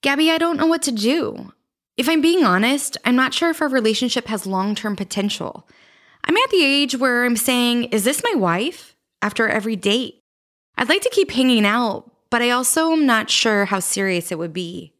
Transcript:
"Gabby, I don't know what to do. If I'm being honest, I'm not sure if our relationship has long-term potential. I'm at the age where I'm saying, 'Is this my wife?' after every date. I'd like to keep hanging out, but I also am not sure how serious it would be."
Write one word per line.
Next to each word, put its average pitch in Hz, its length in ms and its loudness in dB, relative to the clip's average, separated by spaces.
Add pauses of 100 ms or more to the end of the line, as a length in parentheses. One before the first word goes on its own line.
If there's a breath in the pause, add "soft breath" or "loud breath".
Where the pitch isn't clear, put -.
"Gabby, 294 280 2
I 320 80 0
don't 339 180 0
know 320 100 0
what 320 160 2
to 285 100 -2
do. 233 600 -2 (440)
If - 120 -2
I'm 320 120 2
being 339 240 4
honest, 220 600 0
I'm 247 120 2
not 262 180 0
sure 339 160 0
if 320 100 -4
our 311 80 0
relationship 240 580 0
has 214 200 -6
long-term 196 500 -4
potential. - 680 -6 (580 soft breath)
I'm 359 120 0
at 523 140 2
the 359 140 4
age 277 320 2
where 247 280 2
I'm 240 120 2
saying, 240 480 2
'Is 220 200 -2
this 269 180 0
my 466 120 0
wife?' 196 600 -2 (260)
after 214 280 -2
every 220 260 -2
date. 208 480 -2 (540)
I'd 240 120 -2
like 370 140 0
to 508 80 -2
keep - 220 0
hanging 247 340 4
out, 220 420 -2 (220)
but 240 100 0
I 240 100 2
also 320 420 0
am 311 120 2
not 220 260 2
sure 208 340 2
how 196 160 -2
serious 185 500 -4
it 165 80 -6
would 165 140 -8
be." 170 480 -10